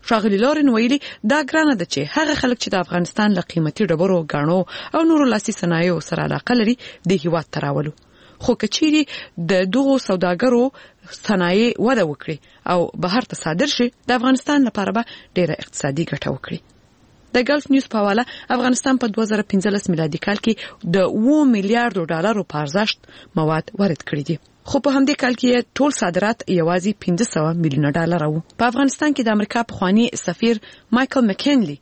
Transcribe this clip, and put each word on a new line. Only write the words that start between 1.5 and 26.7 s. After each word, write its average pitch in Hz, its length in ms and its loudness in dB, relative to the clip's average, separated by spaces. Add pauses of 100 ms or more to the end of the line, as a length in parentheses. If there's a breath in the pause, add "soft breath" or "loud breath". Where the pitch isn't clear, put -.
ده 170 120 -4
چې 135 80 -2 (140)
هغه 302 280 0
خلک 247 200 -2
چې - 80 -6
د 202 140 -2
افغانستان 196 500 0
له 175 80 0
قیمتي 165 480 -2
ډبرو، 170 320 2 (100)
ګاڼو 147 280 2 (340 loud breath)
او 320 160 2
نورو 294 240 4
لاسي 214 240 -4
صنایعو 170 420 0
سره 151 300 -4
علاقه 147 240 -2
لري، 233 240 2 (300 loud breath)
دې 190 80 4 (100)
هیواد 160 240 -2
ته 147 160 -4
راولو. 147 320 -4 (400 soft breath)
خو 240 160 0
که 214 120 -4
چیرې 302 360 2 (360 loud breath)
د 185 360 0
دغو 269 240 2
سوداګرو 190 680 2 (460 loud breath)
صنایع 196 680 2
وده 226 280 2
وکړي 147 300 -8 (360 soft breath)
او 175 220 0
بهر 190 280 -2
ته - 140 -10
صادر 170 300 -2
شي، 240 220 0 (180)
د - 120 -4
افغانستان 262 520 2
لپاره 190 220 -4
به 233 100 0 (340 loud breath)
ډېره 160 220 0
اقتصادي 143 460 -4
ګټه 143 260 -6
وکړي. - 280 -8 (760)
د 247 160 2
ګلف 285 240 -2
نیوز 269 200 2
په 220 60 0
حواله 202 260 2 (300 loud breath)
افغانستان 254 480 0
په 240 100 0
دوه 220 120 0
زره 214 280 -2
پنځلس 196 400 0
میلادي 156 320 -2
کال 208 220 -2
کې 226 80 2 (420 loud breath)
د - 0 - (160)
اووه 285 400 4
میلیاردو 208 520 0
ډالرو 175 400 -2
په - 200 -10
ارزښت 196 340 -2 (400 loud breath)
مواد 156 400 0
وارد 196 300 0
کړي 147 200 -4
دي. 156 80 -2 (320)
خو 277 160 0
په 285 120 2
همدې 277 260 2
کال 247 160 0
کې 247 140 0
یې 247 80 4 (180)
ټول 277 220 2
صادرات 185 480 -2
یوازې 180 440 0 (120)